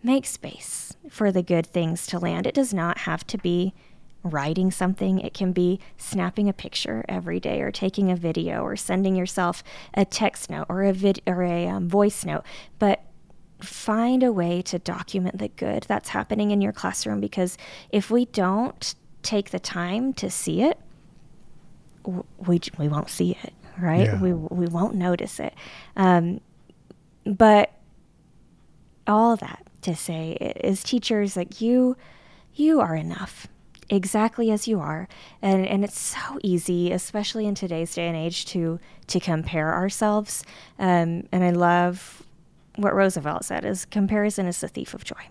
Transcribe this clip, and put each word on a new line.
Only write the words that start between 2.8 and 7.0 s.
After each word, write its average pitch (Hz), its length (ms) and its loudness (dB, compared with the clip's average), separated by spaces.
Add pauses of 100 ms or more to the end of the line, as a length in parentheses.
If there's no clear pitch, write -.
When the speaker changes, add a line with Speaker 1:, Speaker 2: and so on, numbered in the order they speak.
Speaker 1:
have - 300 -4
to 208 100 -6
be 180 340 0 (520)
writing 165 480 0
something. 190 480 0
It - 140 -10
can 185 180 -2
be 180 260 2 (200)
snapping 190 500 -2
a 196 40 0
picture - 560 -6